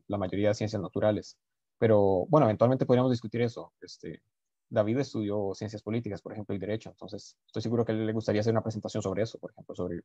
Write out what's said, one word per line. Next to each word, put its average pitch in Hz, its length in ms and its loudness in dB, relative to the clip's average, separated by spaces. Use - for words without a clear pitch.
la 101 100 -2
mayoría 98 320 0
de 104 60 4
ciencias 107 260 -2
naturales. 104 560 -2
Pero, 101 500 4
bueno, 147 160 6
eventualmente 113 400 4
podríamos 127 260 4
discutir 117 300 -2
eso. - 400 -4
Este, - 400 -14
David 113 300 2
estudió 104 560 -2
ciencias 107 260 -8
políticas, 107 400 -6
por - 120 -12
ejemplo, 104 220 -8
y 98 40 -6
derecho, 104 320 -4
entonces - 540 -14
estoy - 160 -6
seguro 113 240 2
que 110 60 0
a 107 40 0
él 110 100 -2
le 110 80 -2
gustaría 107 280 0
hacer 113 120 2
una 113 100 2
presentación 107 400 -4
sobre 95 200 -2
eso, - 160 -6
por - 120 -12
ejemplo, - 240 -16
sobre 87 300 -6